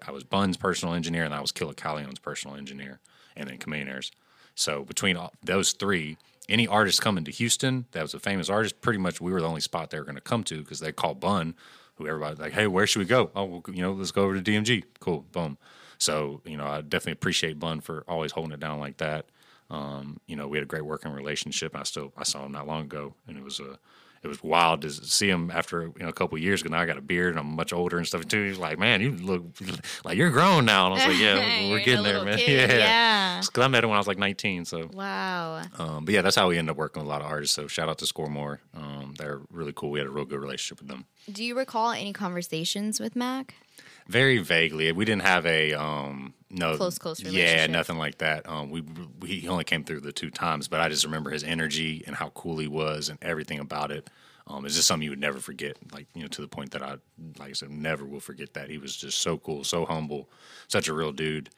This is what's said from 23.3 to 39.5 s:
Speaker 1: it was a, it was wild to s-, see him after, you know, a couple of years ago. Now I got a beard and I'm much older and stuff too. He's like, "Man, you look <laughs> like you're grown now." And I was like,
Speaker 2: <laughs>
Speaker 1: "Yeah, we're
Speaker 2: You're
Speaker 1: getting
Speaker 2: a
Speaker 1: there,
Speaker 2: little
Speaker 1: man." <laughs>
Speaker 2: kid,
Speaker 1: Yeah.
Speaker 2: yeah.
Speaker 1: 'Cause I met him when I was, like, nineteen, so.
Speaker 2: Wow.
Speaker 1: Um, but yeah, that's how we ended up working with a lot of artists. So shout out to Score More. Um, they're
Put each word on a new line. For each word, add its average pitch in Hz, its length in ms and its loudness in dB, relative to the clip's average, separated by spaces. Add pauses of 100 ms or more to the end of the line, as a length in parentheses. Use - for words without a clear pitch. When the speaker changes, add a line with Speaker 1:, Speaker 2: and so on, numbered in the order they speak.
Speaker 1:
it 67 80 -14
was 69 160 -10
a, 67 180 -14 (440)
it - 60 -10
was 71 140 -10
wild 82 400 6
to 76 60 -4
s-, 73 160 -8
see - 260 4
him 85 200 2
after, 85 320 -2
you 82 180 -8
know, 87 80 -6
a 80 40 -6
couple 80 240 0
of 78 60 -4
years 92 200 2
ago. 78 80 -4
Now 82 100 0
I 87 60 2
got 80 100 -2
a 69 60 -12
beard 87 280 2
and 80 80 -2
I'm 76 160 -6
much 80 180 -4
older 87 260 0
and 82 80 0
stuff 82 200 -4
too. 104 220 2
He's 95 100 -4
like, 78 200 -4
"Man, 104 220 4
you 139 120 2
look 90 320 -2 (320)
<laughs> - 280 -10
like 85 140 -2
you're 165 120 6
grown 156 340 8
now." 98 280 10
And 95 80 4
I - 60 6
was 151 80 6
like, 123 80 6
Speaker 2:
<laughs> - 0 -
Speaker 1:
"Yeah, 104 140 8
we're - 400 4
Speaker 2:
You're - 40 4
Speaker 1:
getting 117 200 6
Speaker 2:
a - 20 0
Speaker 1:
there, 104 180 4
Speaker 2:
little 92 40 -2
Speaker 1:
man." 104 140 2
<laughs> - 80 4
Speaker 2:
kid, 131 240 8
Speaker 1:
Yeah. 127 80 8
Speaker 2:
yeah. 208 640 6 (120)
Speaker 1:
'Cause 120 120 6
I 135 40 6
met 120 160 6
him 113 60 4
when 104 60 4
I 101 40 6
was, 98 80 0
like, 98 100 0
nineteen, 98 460 0
so. 82 280 -8
Speaker 2:
Wow. 190 720 -6 (160)
Speaker 1:
Um, - 260 -4
but 82 80 0
yeah, 101 100 6
that's 95 140 4
how 95 120 6
we 85 100 4
ended 80 140 -2
up 73 40 -4
working 76 260 -4
with 73 40 -6
a 73 40 -6
lot 73 120 -2
of 73 60 -6
artists. 76 260 -2
So 73 140 -8
shout 80 200 -2
out 78 100 -4
to 78 80 -6
Score 78 220 -4
More. 73 320 -6 (140)
Um, 71 420 -12
they're 73 240 -8 (100)